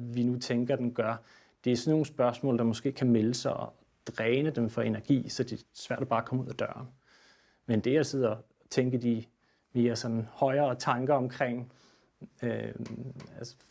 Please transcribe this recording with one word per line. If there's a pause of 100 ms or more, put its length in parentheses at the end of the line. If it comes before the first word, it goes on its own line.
(140)
vi
nu
tænker,
den
gør. (420)
Det
er
sådan
nogle
spørgsmål,
der
måske
kan
melde
sig
og (340)
dræne
dem
for
energi,
så
det
er (120)
svært
at
bare
komme
ud
af
døren. (800)
Men
det
at
sidde
og (320)
tænke
de (480)
mere
sådan
højere
tanker
omkring, (720)
øh, (640)
altså (140)